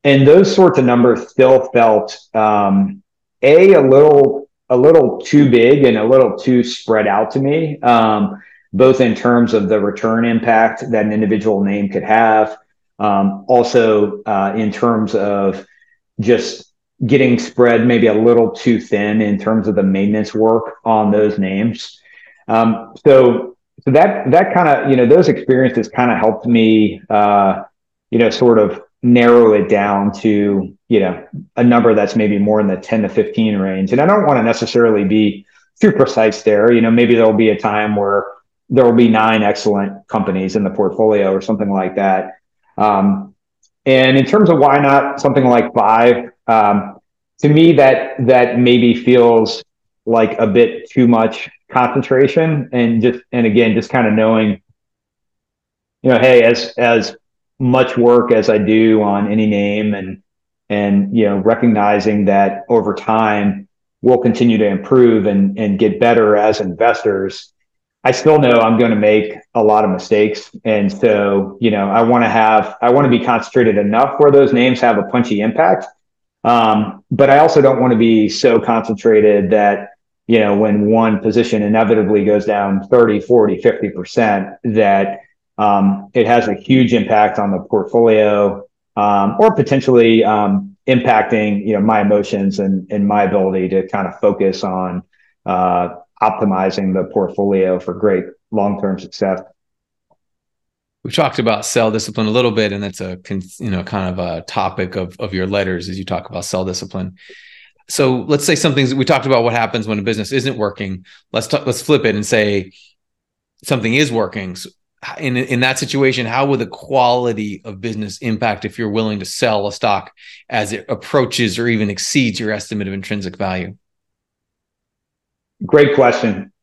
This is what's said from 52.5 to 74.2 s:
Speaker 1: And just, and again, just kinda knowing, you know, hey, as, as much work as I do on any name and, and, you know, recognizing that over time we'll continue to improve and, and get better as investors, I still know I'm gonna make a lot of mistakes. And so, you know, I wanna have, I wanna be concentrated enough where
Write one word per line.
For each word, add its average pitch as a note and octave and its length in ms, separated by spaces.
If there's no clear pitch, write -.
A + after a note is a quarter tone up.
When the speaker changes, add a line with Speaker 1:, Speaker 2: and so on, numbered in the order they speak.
Speaker 1:
And A#2 300
just, B2 180
and A#2+ 120
again, A2 280
just A2 180
kinda A2+ 200
knowing, A2 500
you C3 80
know, A#2+ 100
hey, B2 240
as, A#2 340
as A#2 380
much B2+ 380
work A#2+ 340
as A2 180
I A2 80
do A2 460
on G2+ 280
any A2 140
name G#2 480
and, F#2+ 300
and, G2+ 460
you A2 100
know, G2+ 120
recognizing G#2 880
that G2 420
over G#2 260
time G#2 760
we'll A#2+ 160
continue A#2+ 400
to G#2 80
improve A2 640
and, G2 300
and G#2 220
get G#2+ 200
better A2+ 360
as G#2+ 240
investors, F#2+ 960
I B2+ 80
still D3+ 260
know B2 220
I'm A2+ 180
gonna A2+ 200
make G#2+ 400
a A2+ 80
lot G#2+ 220
of G2 60
mistakes. G#2+ 600
And G#2 260
so, G2+ 720
you A2+ 100
know, G2+ 180
I A2+ 120
wanna A#2 280
have, A2 520
I A#2+ 100
wanna C#3 160
be A#2+ 160
concentrated A#2 540
enough A2 400
where C#3+ 140